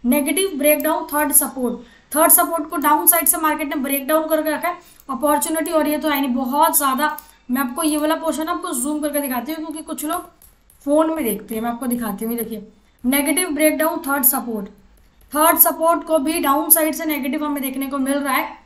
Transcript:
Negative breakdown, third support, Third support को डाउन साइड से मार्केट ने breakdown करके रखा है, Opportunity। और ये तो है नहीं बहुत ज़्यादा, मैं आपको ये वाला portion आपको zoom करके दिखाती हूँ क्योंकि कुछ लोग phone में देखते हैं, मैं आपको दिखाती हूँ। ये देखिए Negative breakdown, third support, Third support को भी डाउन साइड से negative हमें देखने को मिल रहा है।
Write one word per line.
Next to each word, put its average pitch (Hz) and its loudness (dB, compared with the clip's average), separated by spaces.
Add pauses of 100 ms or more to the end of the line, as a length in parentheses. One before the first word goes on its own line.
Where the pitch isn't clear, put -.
Negative 294 0
breakdown, 302 2
third 294 -2
support, 247 0 (320)
Third 311 6
support 330 2
को 349 -6
डाउन 302 2
साइड 339 2
से 339 0
मार्केट 311 -2
ने 302 -4
breakdown 277 0
करके 311 0
रखा 294 -4
है, 349 -4 (320)
Opportunity। 294 0
और 311 2
ये 302 0
तो 302 -2
है 277 0
नहीं 262 -2
बहुत 277 2
ज़्यादा, 294 0 (340)
मैं 262 0
आपको 269 -4
ये 302 2
वाला 302 2
portion 320 -2
आपको 349 -4
zoom 285 -2
करके 294 -2
दिखाती 254 -4
हूँ 320 -6
क्योंकि 311 -10
कुछ 311 -10
लोग 349 -6 (560)
phone 320 4
में 311 -4
देखते 214 -4
हैं, 220 -2
मैं 233 -2
आपको 240 -6
दिखाती 226 -4
हूँ। 226 -4
ये 233 -4
देखिए 214 -10 (360)
Negative 285 0
breakdown, 311 2
third 277 -2
support, 220 -2 (680)
Third 320 6
support 330 4
को 320 2
भी 320 0
डाउन 294 2
साइड 320 4
से 320 -6
negative 294 -2
हमें 285 -4
देखने 269 -4
को 277 -6
मिल 285 0
रहा 277 -2
है। - -4